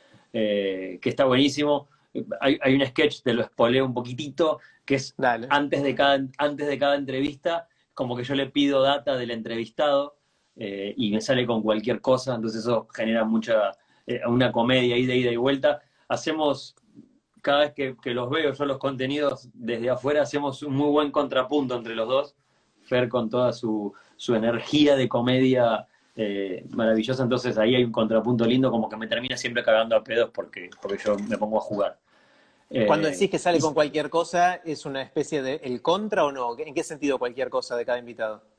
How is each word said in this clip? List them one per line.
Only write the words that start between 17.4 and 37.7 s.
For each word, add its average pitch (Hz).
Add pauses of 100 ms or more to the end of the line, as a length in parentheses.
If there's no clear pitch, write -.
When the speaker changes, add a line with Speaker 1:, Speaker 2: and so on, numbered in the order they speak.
Speaker 1:
cada 143
vez 147
que, 131
que 123
los 123
veo 147
yo 143
los 135
contenidos 135
desde 117
afuera, 139
hacemos 143
un 147
muy 147
buen 147
contrapunto 131
entre 113
los 113
dos. 139 (480)
Fer 123
con 117
toda 123
su, 107 (240)
su -
energía 117
de 127
comedia, 123 (280)
eh, 101
maravillosa, 113
entonces 120
ahí 110
hay 127
un 113
contrapunto 113
lindo, 127
como 110
que 110
me 110
termina 120
siempre 120
cagando 113
a 107
pedos 113
porque, 90 (120)
porque 101
yo 104
me 104
pongo 107
a 101
jugar. 101 (880)
Speaker 2:
Cuando 156
Speaker 1:
Eh, 147
Speaker 2:
decís 185
que 170
sale 170
Speaker 1:
y -
Speaker 2:
con 151
cualquier 147
cosa, 175
¿es 160
una 135
especie 143
de 131
el 123
contra 196
o 143
no? 120
¿En 151
qué 156
sentido 139
cualquier 123
cosa 127